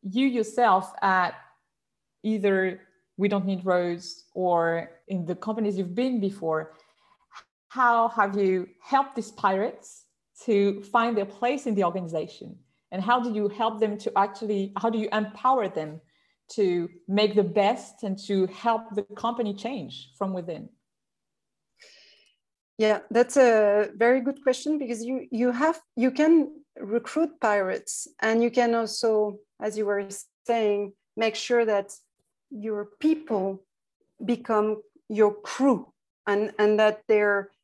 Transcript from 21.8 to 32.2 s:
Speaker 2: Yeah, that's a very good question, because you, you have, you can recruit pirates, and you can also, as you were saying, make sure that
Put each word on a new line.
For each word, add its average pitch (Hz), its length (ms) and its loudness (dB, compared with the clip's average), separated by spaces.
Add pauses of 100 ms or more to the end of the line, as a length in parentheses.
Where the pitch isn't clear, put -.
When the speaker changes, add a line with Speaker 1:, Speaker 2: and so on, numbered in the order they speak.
Speaker 2:
Yeah, 214 200 2 (120)
that's 240 240 2
a 214 580 6
very 240 280 4
good 277 200 -4
question, 294 380 0
because 233 240 -6
you, 254 280 -6
you 247 200 0
have, 311 260 0 (200)
you 254 140 2
can 311 520 2 (140)
recruit 240 540 -2 (100)
pirates, 202 680 -2 (140)
and 226 200 2
you 240 80 2
can 240 240 2
also, 214 640 0 (220)
as 208 160 -6
you 214 80 -2
were 202 220 -2 (400)
saying, 208 460 0 (240)
make 220 180 -2
sure 240 300 0
that 202 260 -2 (580)